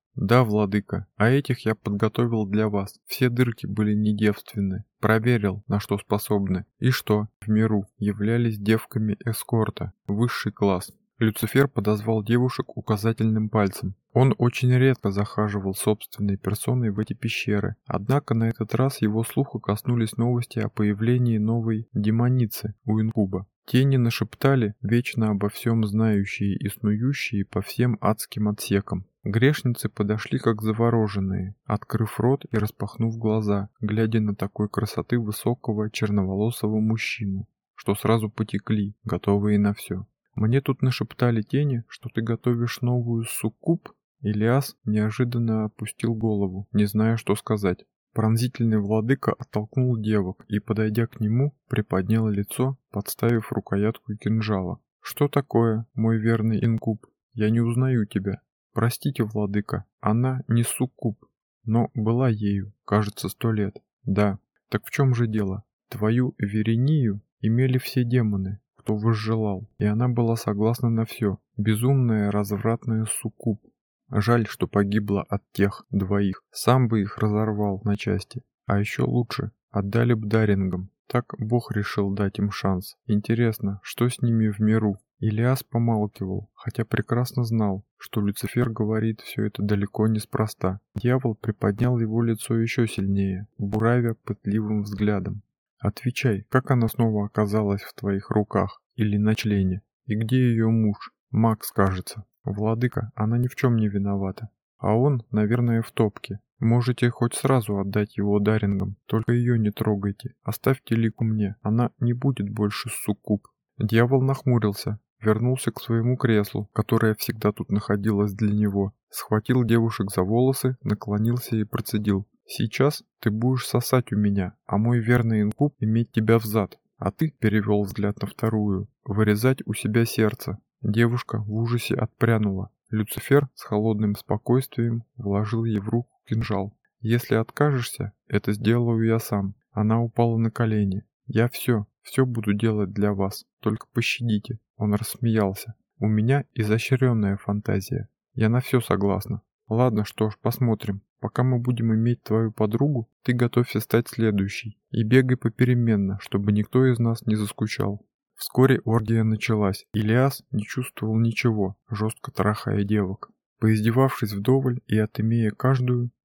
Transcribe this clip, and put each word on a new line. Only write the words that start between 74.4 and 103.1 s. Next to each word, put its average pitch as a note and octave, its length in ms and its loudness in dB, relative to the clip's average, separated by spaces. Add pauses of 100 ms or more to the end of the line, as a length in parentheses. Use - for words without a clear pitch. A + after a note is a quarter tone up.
что - 220 -4
погибла G2+ 560 0
от - 180 -6 (120)
тех - 360 -2
двоих. G2 640 0
Сам B2+ 360 2
бы A2 140 2
их F#2+ 160 -4
разорвал G#2 640 0
на G2+ 140 0
части. G2 460 -4 (240)
А G2+ 100 2
еще A2+ 300 0
лучше, A#2+ 440 -2 (200)
отдали A2 420 2
б A2 140 -2
дарингам. G2 640 2 (180)
Так - 320 -2
Бог A#2 320 0
решил G2+ 400 -2
дать G2 260 -2
им G#2 140 0
шанс. F#2+ 440 -4 (120)
Интересно, G#2+ 760 0
что - 260 -2
с - 140 -4
ними A2+ 280 2
в G2+ 100 -6
миру?» G#2+ 380 2 (220)
Илиас A#2 440 0
помалкивал, G#2 920 -2
хотя - 320 -6
прекрасно A#2+ 580 -2
знал, G#2+ 420 0 (120)
что - 240 -4
Люцифер G#2 480 -2
говорит A2 520 -2
все - 240 -4
это G#2 180 -4
далеко G2+ 440 0
неспроста. G#2+ 720 -2 (160)
Дьявол B2 380 0
приподнял A2 640 0
его A2+ 240 0
лицо A2+ 380 0
еще A2+ 260 0
сильнее, G2 640 -2 (100)
буравя A2+ 580 0 (100)
пытливым G#2 580 -2
взглядом. G2+ 580 -2 (380)
«Отвечай, G#2+ 680 -2
как C3 200 0
она A#2+ 180 2
снова G#2+ 380 0
оказалась G#2 560 0
в - 140 -18
твоих G2 340 -4
руках G2+ 520 -2 (140)
или G#2 220 0
на G#2+ 160 2
члене? G2 480 0 (240)
И A2 100 -4
где A#2+ 360 2
ее A2+ 180 2
муж? A2 420 0 (200)
Макс, A2 400 0
кажется. G2 540 -2 (200)
Владыка, A2 720 -4